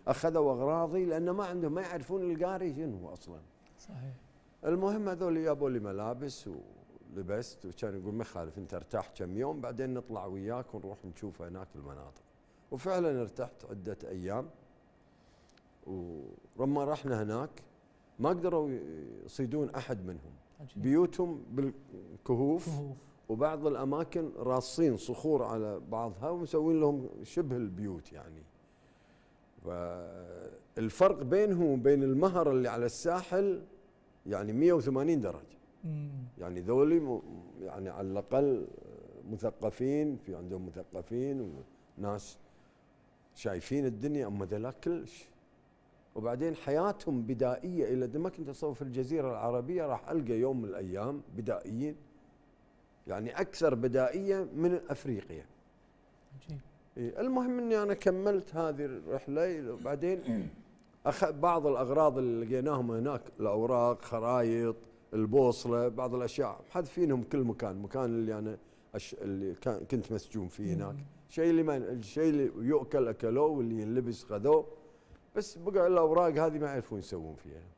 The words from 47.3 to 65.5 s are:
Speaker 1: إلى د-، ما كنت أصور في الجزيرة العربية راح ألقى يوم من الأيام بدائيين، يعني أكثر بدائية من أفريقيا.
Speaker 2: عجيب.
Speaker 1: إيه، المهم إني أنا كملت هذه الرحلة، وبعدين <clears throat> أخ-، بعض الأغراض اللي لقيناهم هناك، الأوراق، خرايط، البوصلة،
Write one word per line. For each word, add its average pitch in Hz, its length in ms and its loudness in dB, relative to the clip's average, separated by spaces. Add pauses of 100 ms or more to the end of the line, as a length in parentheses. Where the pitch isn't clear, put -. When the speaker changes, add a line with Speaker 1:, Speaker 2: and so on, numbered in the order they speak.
Speaker 1:
إلى 127 140 0
د-، 117 100 -4
ما 175 120 -2
كنت 160 200 -10
أصور 139 240 -4
في 117 80 -8
الجزيرة 131 500 -2
العربية 123 540 0
راح 123 240 -4
ألقى 139 240 0
يوم 123 280 2
من 104 80 -4
الأيام 98 520 -4 (140)
بدائيين، 113 600 -4 (1120)
يعني 113 340 -4
أكثر 156 340 2
بدائية 143 800 2
من 175 240 4 (100)
أفريقيا. 101 560 -6 (920)
Speaker 2:
عجيب. 143 240 -14 (380)
Speaker 1:
إيه، 120 240 -4
المهم 247 380 2
إني 226 240 2
أنا 202 100 2
كملت 190 640 2
هذه 156 300 0
الرحلة، 135 880 -2
وبعدين 147 500 -2
<clears throat> - 800 -6
أخ-، 156 240 4
بعض 156 380 4
الأغراض 135 500 6
اللي 117 280 2
لقيناهم 127 460 2
هناك، 123 300 0 (180)
الأوراق، 117 640 4
خرايط، 117 720 2 (380)
البوصلة، 120 760 4